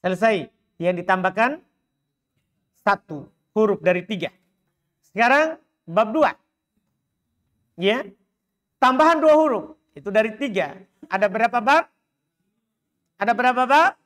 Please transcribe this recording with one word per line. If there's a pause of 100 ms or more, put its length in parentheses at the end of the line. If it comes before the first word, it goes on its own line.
Selesai. (320)
Yang
ditambahkan (1200)
satu (240)
huruf
dari
tiga. (720)
Sekarang (240)
bab
dua. (1400)
Ya. (720)
Tambahan
dua
huruf. (160)
Itu
dari
tiga. (320)
Ada
berapa
bab? (1300)
Ada
berapa
bab?